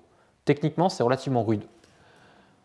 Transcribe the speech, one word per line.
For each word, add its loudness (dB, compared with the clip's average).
Techniquement, 0
c'est -2
relativement 0
rude. 0